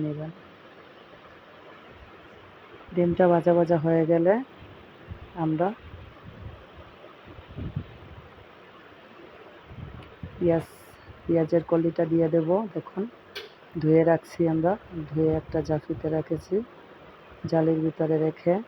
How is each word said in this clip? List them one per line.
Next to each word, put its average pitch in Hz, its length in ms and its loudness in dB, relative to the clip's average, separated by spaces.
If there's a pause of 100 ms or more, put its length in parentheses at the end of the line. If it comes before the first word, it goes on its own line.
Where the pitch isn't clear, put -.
নেবেন। 151 260 -8 (2750)
ডিমটা 175 380 2
ভাজা 170 260 4
ভাজা 170 260 4
হয়ে 165 260 4
গেলে 170 220 4 (1080)
আমরা 160 260 0 (4000)
পেঁয়াজ, 165 300 0 (580)
পেঁয়াজের 165 460 2
কলিটা 165 420 0
দিয়ে 165 220 4
দেব। 160 140 2 (260)
দেখুন, - 280 -8 (800)
ধুয়ে 156 280 6
রাখছি - 300 -2 (120)
আমরা, 160 200 2 (360)
ধুয়ে 156 220 0 (100)
একটা - 180 -4 (100)
জাফিতে 156 380 -4 (100)
রেখেছি, 160 400 -4 (920)
জালির 160 340 2
ভিতরে 160 320 0 (100)
রেখে 170 280 0 (140)